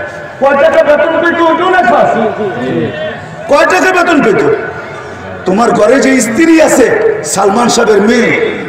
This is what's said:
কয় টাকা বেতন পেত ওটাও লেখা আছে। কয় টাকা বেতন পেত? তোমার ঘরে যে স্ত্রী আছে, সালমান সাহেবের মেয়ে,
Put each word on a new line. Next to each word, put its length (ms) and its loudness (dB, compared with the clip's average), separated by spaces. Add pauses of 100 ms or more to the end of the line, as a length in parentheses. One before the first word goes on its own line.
(400)
কয় 160 2
টাকা 260 2
বেতন 380 2
পেত 200 0
ওটাও 300 2
লেখা 260 2
আছে। 240 0 (1300)
কয় 180 2
টাকা 260 0
বেতন 300 2
পেত? 220 2 (1000)
তোমার 280 0
ঘরে 280 2
যে 200 2
স্ত্রী 400 2
আছে, 640 2
সালমান 440 0
সাহেবের 340 2
মেয়ে, 480 0 (180)